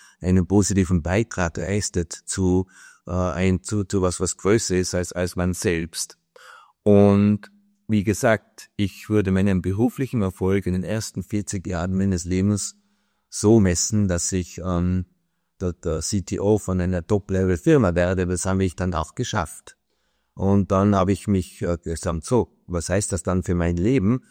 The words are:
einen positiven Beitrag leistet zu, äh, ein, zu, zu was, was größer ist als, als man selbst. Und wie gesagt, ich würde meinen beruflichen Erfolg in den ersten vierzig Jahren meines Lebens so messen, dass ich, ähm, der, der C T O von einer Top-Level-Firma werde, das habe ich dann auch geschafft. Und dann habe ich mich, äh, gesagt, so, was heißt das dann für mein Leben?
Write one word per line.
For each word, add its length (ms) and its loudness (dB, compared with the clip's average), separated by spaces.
einen 260 2
positiven 560 2
Beitrag 560 -2
leistet 540 -4
zu, 560 0
äh, 60 -8
ein, 500 0
zu, 220 -4
zu 160 -2
was, 200 0
was 180 -4
größer 380 0
ist 180 -2
als, 180 -4
als 240 -4
man 160 0
selbst. 680 -4
Und 680 4
wie 160 0
gesagt, 760 -2
ich 340 -4
würde 200 2
meinen 300 2
beruflichen 640 -2
Erfolg 420 -2
in 80 -2
den 120 -2
ersten 380 -6
vierzig 440 -6
Jahren 280 -4
meines 300 0
Lebens 520 -2
so 300 4
messen, 480 2
dass 240 -2
ich, 340 -6
ähm, 420 0
der, 120 -4
der 300 -4
C 200 -2
T 160 -6
O 180 2
von 240 -2
einer 240 -2
Top-Level-Firma 920 2
werde, 300 2
das 200 -4
habe 180 0
ich 120 -4
dann 180 -4
auch 220 -6
geschafft. 600 -8
Und 360 2
dann 240 4
habe 180 2
ich 140 -4
mich, 360 -2
äh, 200 -2
gesagt, 420 -6
so, 320 0
was 220 -6
heißt 240 -2
das 100 -4
dann 200 -2
für 120 -2
mein 220 0
Leben? 540 0